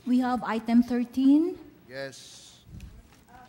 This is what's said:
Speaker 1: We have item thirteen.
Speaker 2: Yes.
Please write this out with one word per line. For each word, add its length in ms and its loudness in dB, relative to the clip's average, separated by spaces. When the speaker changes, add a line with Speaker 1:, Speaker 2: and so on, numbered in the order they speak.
Speaker 1:
We 140 2
have 220 -4
item 400 0
thirteen. 760 2
Speaker 2:
Yes. 720 -16